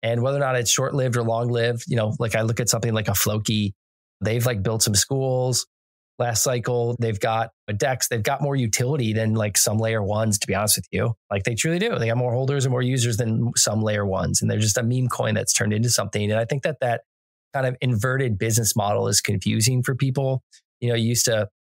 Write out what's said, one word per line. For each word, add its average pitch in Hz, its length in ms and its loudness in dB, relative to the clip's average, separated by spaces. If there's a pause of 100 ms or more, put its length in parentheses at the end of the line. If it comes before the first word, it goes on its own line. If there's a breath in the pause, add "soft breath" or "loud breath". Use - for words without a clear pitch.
And 117 220 0
whether 135 140 0
or - 20 0
not 131 160 0
it's 120 160 2
short-lived 131 440 0
or 120 60 0
long-lived, 117 640 0
you 127 120 -2
know, 107 200 0
like, 117 160 -2
I 110 80 2
look 113 180 0
at 123 100 0
something 113 240 0
like 110 160 0
a 104 40 0
Floki 107 640 0 (460)
they've, 113 240 0
like, 117 180 0
built 110 200 0
some 101 120 2
schools 127 720 0 (520)
last 120 260 0
cycle. 120 560 0
They've 113 200 0
got 113 320 0 (180)
a 107 40 -2
dex. 131 360 0
They've 117 120 -2
got 139 200 0
more 143 140 0
utility 123 580 0
than, 110 220 2
like, 104 220 0
some 110 200 2
layer 113 260 0
ones, 104 360 0
to - 80 -6
be 98 60 -2
honest 104 240 0
with - 140 -8
you. 113 240 -2 (160)
Like, 98 120 -2
they 120 120 -2
truly 165 240 0
do. 220 180 -2
They 113 100 0
got 117 100 0
more 123 160 0
holders 135 320 0
and 135 60 0
more 127 100 0
users 123 360 0
than 117 380 0
some 110 260 0
layer 107 240 0
ones. 95 360 0
And 110 100 0
they're 104 80 0
just 107 180 0
a 120 60 0
meme 123 240 0
coin 117 280 -2
that's 104 180 -2
turned 110 180 0
into 113 180 0
something. 104 400 -2
And 107 100 0
I 117 60 0
think 139 180 -4
that 156 180 -2
that 117 220 -2 (500)
kind 135 120 -2
of 127 140 -2
inverted 127 580 0
business 113 380 2
model 107 320 0
is 107 140 2
confusing 110 600 0
for 131 140 -2
people. 131 480 0 (380 loud breath)
You 120 80 -2
know, 117 60 0
you 113 120 2
used 117 180 2
to 107 220 2 (220)